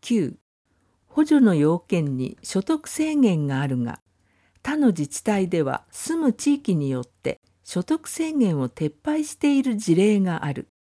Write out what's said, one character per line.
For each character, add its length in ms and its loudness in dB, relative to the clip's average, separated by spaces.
九、 340 -2
補 120 2
助 160 6
の 140 6
要 220 4
件 380 -2
に 260 -6
所 220 -4
得 240 -4
制 280 -4
限 300 4
が 140 -2
あ 80 -2
る 160 -2
が、 160 -8
他 140 -4
の 100 4
自 200 0
治 180 -12
体 240 0
で 120 0
は 300 -4
住 360 -2
む 40 4
地 220 0
域 200 -2
に 160 0
よ 120 -4
っ 40 -8
て 360 -8
所 180 -4
得 240 -4
制 240 -6
限 300 0
を 80 -2
撤 240 -6
廃 220 -2
し 100 -14
て 240 2
い 20 0
る 140 -2
事 200 2
例 260 4
が 240 -2
あ 80 -4
る。 160 -10